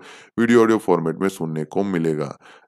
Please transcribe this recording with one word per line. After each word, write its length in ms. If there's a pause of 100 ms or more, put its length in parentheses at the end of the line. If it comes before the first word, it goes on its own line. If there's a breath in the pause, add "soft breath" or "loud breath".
(380 loud breath)
वीडियो 240
ऑडियो 160
फॉर्मेट 400
में 100
सुनने 360
को 200
मिलेगा, 540 (300 loud breath)